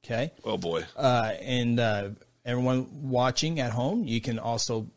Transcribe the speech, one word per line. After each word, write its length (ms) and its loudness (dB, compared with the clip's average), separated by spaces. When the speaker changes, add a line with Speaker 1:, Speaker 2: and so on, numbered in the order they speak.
Speaker 1:
Okay. 300 -2
Speaker 2:
Oh, 140 -2
boy. 280 0
Speaker 1:
Uh, 420 2
and, 400 0
uh, 300 2
everyone 440 0
watching 500 2
at 120 0
home, 320 0
you 180 0
can 160 -2
also, 580 -2